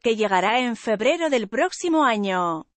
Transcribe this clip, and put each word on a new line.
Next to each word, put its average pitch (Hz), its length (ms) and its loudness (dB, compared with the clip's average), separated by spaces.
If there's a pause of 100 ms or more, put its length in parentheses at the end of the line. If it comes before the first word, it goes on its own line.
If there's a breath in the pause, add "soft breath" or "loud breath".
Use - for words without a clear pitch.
que 233 140 0
llegará 208 460 2
en 240 160 -4
febrero 269 520 0
del 233 200 0
próximo 320 560 0
año. 185 600 0 (120)